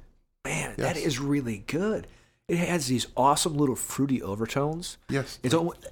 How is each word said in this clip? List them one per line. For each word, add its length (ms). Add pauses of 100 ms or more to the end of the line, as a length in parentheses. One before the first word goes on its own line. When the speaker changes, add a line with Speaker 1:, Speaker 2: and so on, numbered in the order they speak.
(460)
Speaker 1:
Man, 320
that 180
Speaker 2:
Yes. 100
Speaker 1:
is 140
really 480
good. 400 (400)
It 100
has 300
these 200 (100)
awesome 400
little 180
fruity 480
overtones. 760 (120)
Speaker 2:
Yes. 340
Speaker 1:
It's 100
almo-, 200 (180)